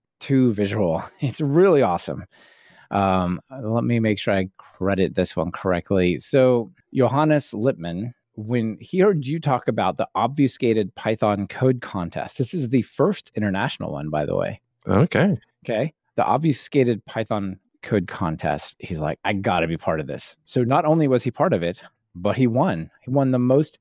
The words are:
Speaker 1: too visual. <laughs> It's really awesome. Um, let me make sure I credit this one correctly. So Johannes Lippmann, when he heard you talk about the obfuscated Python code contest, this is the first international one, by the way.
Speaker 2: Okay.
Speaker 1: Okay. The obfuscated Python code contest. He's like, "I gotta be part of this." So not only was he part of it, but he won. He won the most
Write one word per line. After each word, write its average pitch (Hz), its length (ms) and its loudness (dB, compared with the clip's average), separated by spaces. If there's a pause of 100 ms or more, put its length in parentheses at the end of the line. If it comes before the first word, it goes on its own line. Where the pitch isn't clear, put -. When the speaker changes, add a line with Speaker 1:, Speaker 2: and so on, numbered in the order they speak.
(200)
Speaker 1:
too 127 340 2
visual. 98 580 0
<laughs> - 80 -20
It's 143 220 -4
really 156 400 4
awesome. 87 440 -2 (640)
Um, 92 580 0
let 120 340 -4
me 120 160 2
make 107 200 0
sure 104 160 0
I 95 220 0
credit 95 580 -2
this 90 200 0
one 80 160 -2
correctly. 90 680 0
So 127 520 2 (220)
Johannes 139 600 2
Lippmann, 104 600 -4 (220)
when 110 440 -4
he 175 200 -4
heard 180 260 4
you 156 140 -4
talk 139 280 -2
about 104 300 0
the - 180 -2
obfuscated 120 800 0
Python 104 520 0
code 127 340 0
contest, - 560 -8
this 131 160 -4
is 139 160 -4
the 123 140 2
first - 520 -2
international 104 560 -2
one, 73 180 -6
by 73 160 0
the 50 100 -2
way. 50 260 -4 (260)
Speaker 2:
Okay. 135 500 2 (280)
Speaker 1:
Okay. 123 280 -2 (220)
The 120 100 2
obfuscated 127 800 2
Python 104 540 -6 (220)
code 98 260 0
contest. 80 720 -4
He's 82 200 -8
like, 76 240 -4
"I 104 100 -2
gotta 90 340 0
be 82 100 -2
part 82 220 -2
of 69 80 -8
this." 67 360 -10
So 127 200 0
not 139 220 2
only 156 220 4
was 127 160 2
he 123 80 -2
part 160 220 0
of 85 100 2
it, 87 200 -4 (320)
but 98 220 -2
he 127 100 4
won. 113 420 0 (140)
He 127 80 -10
won 135 200 2
the 127 80 2
most 135 420 2